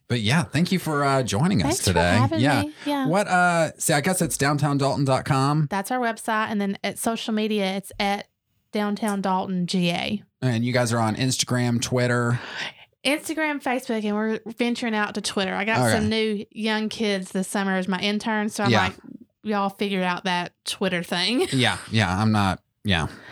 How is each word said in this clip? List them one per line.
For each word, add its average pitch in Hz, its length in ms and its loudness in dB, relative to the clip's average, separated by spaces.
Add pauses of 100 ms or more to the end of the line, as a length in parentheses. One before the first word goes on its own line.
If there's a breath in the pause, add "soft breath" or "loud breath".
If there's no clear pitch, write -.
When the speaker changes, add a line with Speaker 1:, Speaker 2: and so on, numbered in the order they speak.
Speaker 1:
But 120 140 -2
yeah, 131 220 2
thank 160 280 0
you 180 80 2
for, 147 240 -2
uh, 135 200 2
joining 123 380 2
us - 60 0
Speaker 2:
Thanks 359 140 0
for - 60 -4
Speaker 1:
today. 87 300 4
Speaker 2:
having 196 220 2
Speaker 1:
Yeah. 269 240 4
Speaker 2:
me. - 80 -4 (140)
Yeah. 285 220 0
Speaker 1:
What, 202 200 0
uh, 175 500 2
see, - 160 0
I 151 80 4
guess 185 200 0
it's 156 160 0
downtown 143 400 2
dalton 139 280 2
dot 131 200 2
com. 143 440 2
Speaker 2:
That's 196 220 -4
our 254 80 0
website. 220 500 -2
And 214 100 -2
then 196 240 -2
at 196 140 -6
social 226 360 -4
media, 208 420 0
it's 196 240 -8
at 202 280 -2 (440)
Downtown 208 500 -2
Dalton 185 460 0
G 175 240 2
A. 202 320 -2 (180)
Speaker 1:
And 120 240 2
you 123 80 0
guys 123 200 2
are 117 60 2
on 110 160 2
Instagram, 123 680 0
Twitter. 120 580 2 (640 loud breath)
Speaker 2:
Instagram, 302 560 -2
Facebook, 247 420 -2
and 208 120 -2
we're 220 240 -2 (180)
venturing 233 380 -2
out 208 200 -2
to 208 60 -4
Twitter. 190 340 -2
I 196 100 -4
got 226 140 0
Speaker 1:
Okay. 240 180 4
Speaker 2:
some 214 120 0
new 220 420 -2
young 214 380 -2
kids 196 420 -4
this 190 160 -2
summer 196 300 0
as 185 100 -2
my 185 120 0
intern, 208 500 0
so 208 140 -4
I'm 202 80 4
Speaker 1:
Yeah. 104 140 4
Speaker 2:
like, 190 100 -4 (480)
"Y'all 202 260 0
figure 196 340 -2
out 180 220 -2
that 175 280 -2 (120)
Twitter 185 380 -2
thing." 208 460 0
<laughs> - 20 -6
Speaker 1:
Yeah, 117 260 2 (140)
yeah, 98 280 2
I'm 110 120 4
not, 98 300 2 (220)
yeah. 85 240 2 (240 loud breath)